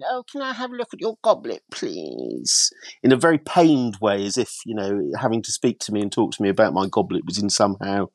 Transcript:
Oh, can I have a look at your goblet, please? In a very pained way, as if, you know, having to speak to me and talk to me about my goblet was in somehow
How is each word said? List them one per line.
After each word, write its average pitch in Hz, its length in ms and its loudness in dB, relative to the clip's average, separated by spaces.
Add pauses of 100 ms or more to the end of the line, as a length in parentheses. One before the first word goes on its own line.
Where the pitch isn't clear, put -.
Oh, 254 200 -4
can 277 120 -10
I 262 120 -6
have 247 180 -8
a 247 40 -14
look 240 180 -8
at 180 60 -16
your 220 220 -4
goblet, 143 500 0
please? 64 1000 -2 (320)
In 123 80 6
a 131 60 8
very 156 200 4
pained 143 640 4
way, 101 240 0
as 101 120 -4
if, 120 120 0 (160)
you 110 100 -8
know, 101 440 -2
having 117 240 0
to - 80 -8
speak - 300 0
to - 100 -8
me 104 100 -2
and 101 100 -2
talk 104 220 0
to - 80 -8
me 101 80 2
about 98 240 4
my 95 160 0
goblet 95 360 -2
was 90 120 -6
in 101 120 -2
somehow 98 640 0